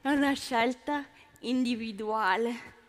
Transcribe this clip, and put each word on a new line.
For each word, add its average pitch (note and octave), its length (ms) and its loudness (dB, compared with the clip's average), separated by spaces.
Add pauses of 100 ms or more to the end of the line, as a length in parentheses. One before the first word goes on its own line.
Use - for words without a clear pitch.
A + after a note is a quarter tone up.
è C4+ 80 0
una C#4 240 4
scelta C4 720 0 (340)
individuale. A3+ 1300 -2 (180)